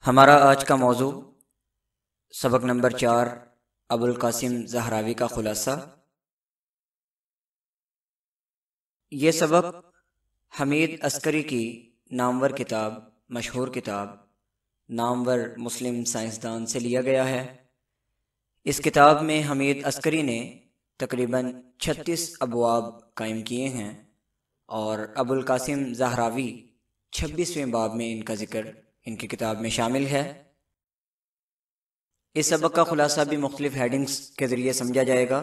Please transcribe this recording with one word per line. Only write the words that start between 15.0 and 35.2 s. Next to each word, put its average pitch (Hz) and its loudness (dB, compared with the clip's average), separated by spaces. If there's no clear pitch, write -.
मुस्लिम 120 -6
साइंसदान 113 -6
से 123 -6
लिया 120 -2
गया 131 0
है। 131 -4
इस 143 -2
किताब 151 6
में 156 0
हमीद 139 0
अस्करी 156 -2
ने 120 -2
तकरीबन 123 -2
छत्तीस 165 -4
अबवाब 117 -2
कायम 110 -6
किए 120 -6
हैं 110 -8
और 110 -6
अबुल 131 0
कासिम 135 -2
जहरावी 120 -2
छब्बीसवें 156 -4
बाब 113 0
में 117 -4
इनका 113 -6
जिक्र 107 -8
इनकी 113 -10
किताब 110 -4
में 113 -4
शामिल 127 0
है। 139 0
इस 151 0
सबक 160 2
का 170 6
खुलासा 147 2
भी 147 -2
मुख्तलिफ 139 -4
हेडिंग्स 131 -2
के 135 0
ज़रिए 127 0
समझा 123 0
जाएगा 127 2